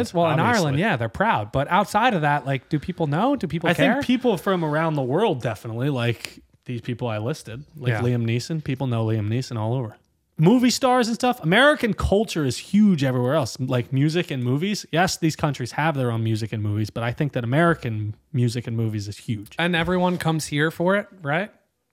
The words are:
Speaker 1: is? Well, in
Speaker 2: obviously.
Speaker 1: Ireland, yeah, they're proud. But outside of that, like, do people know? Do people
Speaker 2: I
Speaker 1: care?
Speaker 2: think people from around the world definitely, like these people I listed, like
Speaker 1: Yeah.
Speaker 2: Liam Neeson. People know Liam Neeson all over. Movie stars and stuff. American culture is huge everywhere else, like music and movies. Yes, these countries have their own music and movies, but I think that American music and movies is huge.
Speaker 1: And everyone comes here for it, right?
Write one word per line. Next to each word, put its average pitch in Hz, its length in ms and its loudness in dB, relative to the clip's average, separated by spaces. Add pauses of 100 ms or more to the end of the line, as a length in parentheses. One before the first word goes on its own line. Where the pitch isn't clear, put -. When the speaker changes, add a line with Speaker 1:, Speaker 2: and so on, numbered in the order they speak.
Speaker 1:
is? 233 120 -4
Well, 170 120 2
in 156 140 2
Speaker 2:
obviously. 226 180 4
Speaker 1:
Ireland, 147 220 2
yeah, 190 180 2
they're 113 100 -2
proud. 147 440 0
But 139 180 0
outside 208 460 2
of 160 60 0
that, 147 260 2
like, 135 200 -2
do 151 120 0
people 170 260 -4
know? 190 300 0
Do 233 100 -4
people 165 240 -2
Speaker 2:
I 175 60 2
Speaker 1:
care? 175 180 4
Speaker 2:
think 269 120 -2
people 247 320 2
from 180 280 0
around 156 300 0
the 143 80 0
world 151 400 0
definitely, 117 480 -4
like 120 500 -2 (240)
these 120 160 -8
people 123 260 -6
I 110 120 -4
listed, 120 440 -8 (140)
like 127 140 -4
Speaker 1:
Yeah. 107 100 0
Speaker 2:
Liam 120 240 0
Neeson. 123 380 -2
People 135 240 -4
know 113 180 0
Liam 110 240 0
Neeson 123 300 -4
all 110 160 -2
over. 117 200 -6 (420)
Movie 233 340 6
stars 254 360 2
and 233 60 -2
stuff. 247 300 0
American 233 500 4
culture 190 520 0
is 127 120 0
huge 196 460 4
everywhere 127 320 2
else, 143 240 -2
like 127 340 -2
music 156 380 0
and 131 120 -4
movies. 147 480 -2
Yes, 165 260 2
these 160 180 -2
countries 135 380 -4
have 151 220 0
their 127 140 0
own 113 140 0
music 113 280 -2
and 107 120 -4
movies, 104 260 -2
but 117 140 -8
I 120 80 -2
think 143 220 -2
that 127 100 -4
American 117 720 0 (180)
music 120 320 0
and 120 100 -6
movies 107 320 -4
is 107 120 -10
huge. 104 400 -8
Speaker 1:
And 175 160 0
everyone 180 420 0
comes 160 300 -2
here 151 240 0
for 180 240 0
it, 208 120 -2 (140)
right? 165 300 -4 (420)